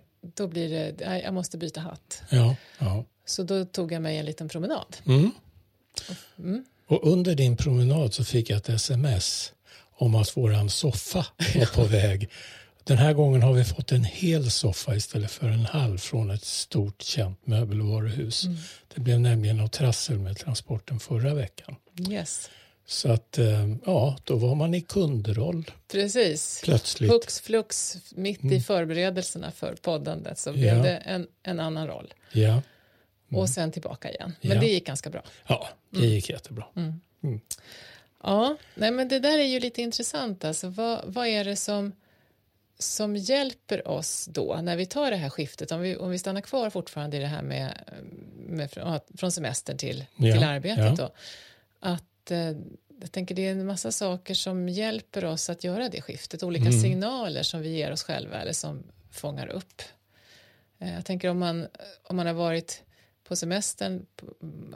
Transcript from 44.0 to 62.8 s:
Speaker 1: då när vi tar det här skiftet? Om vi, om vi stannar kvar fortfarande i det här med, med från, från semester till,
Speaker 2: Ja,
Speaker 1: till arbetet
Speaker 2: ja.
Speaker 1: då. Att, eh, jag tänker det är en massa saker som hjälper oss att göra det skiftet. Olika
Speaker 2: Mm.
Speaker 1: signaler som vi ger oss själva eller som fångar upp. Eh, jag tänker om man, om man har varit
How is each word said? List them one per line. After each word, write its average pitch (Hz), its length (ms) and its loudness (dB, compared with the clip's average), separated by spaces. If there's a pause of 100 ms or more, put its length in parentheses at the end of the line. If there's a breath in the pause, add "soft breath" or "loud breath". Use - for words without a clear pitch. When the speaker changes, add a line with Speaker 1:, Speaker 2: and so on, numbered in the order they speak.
Speaker 1:
då 135 300 -2
när 170 140 -2
vi 180 100 -2
tar 277 240 -2
det 214 60 -2
här 147 140 -4
skiftet? - 420 -6
Om 160 80 -4
vi, 180 160 -4
om 180 140 -6
vi 180 80 -4
stannar 190 220 -6
kvar 226 300 -4
fortfarande 151 460 -6
i 143 40 -4
det 139 60 -4
här 147 160 -6
med, 135 380 -6 (640)
med 156 240 -6
från, 170 300 -6 (160)
från 180 160 -2
semester 135 420 -6
till, 135 300 -6 (120)
Speaker 2:
Ja, 113 180 6
Speaker 1:
till 110 100 6
arbetet 143 400 0
Speaker 2:
ja. 110 120 6
Speaker 1:
då. - 140 -4 (720 loud breath)
Att, - 500 -6
eh, 170 220 -2 (480)
jag 185 120 -16
tänker 180 220 -6
det 190 120 -2
är 190 60 -2
en 190 140 -4
massa 202 260 -6
saker 185 420 -4
som 185 340 -2
hjälper 208 560 -4
oss 160 260 -4
att 175 140 -8
göra 208 240 -4
det - 120 -8
skiftet. - 420 -12
Olika 170 260 0
Speaker 2:
Mm. 120 140 6
Speaker 1:
signaler 196 600 0
som - 180 -2
vi 156 160 -6
ger 147 160 -4
oss 156 100 -6
själva - 380 -6
eller - 120 -6
som 151 300 -6 (280)
fångar 139 380 -10
upp. - 340 -12 (960 soft breath)
Eh, 180 160 -8
jag 175 100 -8
tänker 185 240 -2
om 175 100 0
man, 170 280 -2 (360)
om 180 140 -6
man 175 100 0
har 170 80 0
varit 170 480 -4 (460 soft breath)